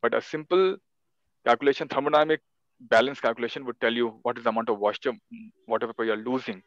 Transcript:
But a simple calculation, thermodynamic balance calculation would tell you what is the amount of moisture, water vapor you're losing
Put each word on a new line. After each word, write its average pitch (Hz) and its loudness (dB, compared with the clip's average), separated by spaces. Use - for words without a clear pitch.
But 147 2
a 117 0
simple 185 0
calculation, 139 2
thermodynamic 151 2
balance 127 2
calculation 117 -4
would 120 -8
tell 117 2
you 117 -2
what 120 -4
is 117 -14
the 117 2
amount 113 -2
of 104 0
moisture, 104 -2
water 117 0
vapor 113 -6
you're 110 0
losing 113 -6